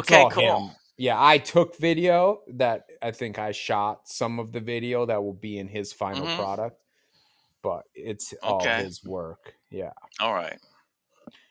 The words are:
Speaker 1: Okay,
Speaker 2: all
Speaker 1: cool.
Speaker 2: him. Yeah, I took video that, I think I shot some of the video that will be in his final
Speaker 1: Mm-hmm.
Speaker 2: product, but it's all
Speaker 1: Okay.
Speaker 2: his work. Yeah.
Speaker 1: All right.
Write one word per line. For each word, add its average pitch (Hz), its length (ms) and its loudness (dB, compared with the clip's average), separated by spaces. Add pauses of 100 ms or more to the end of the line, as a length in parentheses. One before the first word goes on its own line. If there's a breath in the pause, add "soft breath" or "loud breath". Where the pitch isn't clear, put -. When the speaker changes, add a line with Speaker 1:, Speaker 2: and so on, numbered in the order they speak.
(100)
Speaker 1:
Okay, 180 140 10
Speaker 2:
all 117 60 6
Speaker 1:
cool. 101 380 2
Speaker 2:
him. - 80 -20 (220)
Yeah, 120 240 2
I 151 160 10
took 170 400 2
video 170 600 4 (140)
that, 123 320 0 (160)
I 117 80 -2
think 110 280 -6
I 107 140 -4
shot 104 560 -2
some 117 300 -4
of 113 140 -8
the 120 80 -8
video 120 460 -4
that 110 160 0
will 101 120 -6
be 104 240 -10
in 98 100 -10
his 101 240 -8
final 98 340 -6
Speaker 1:
Mm-hmm. 170 160 -4
Speaker 2:
product, 101 380 -6 (840)
but 90 220 -4 (100)
it's 101 380 -10 (100)
all 104 140 -2
Speaker 1:
Okay. 98 260 0
Speaker 2:
his 92 220 -12
work. 87 500 -12 (160)
Yeah. 95 220 -10 (260)
Speaker 1:
All 110 140 -2
right. 85 260 -6 (920 soft breath)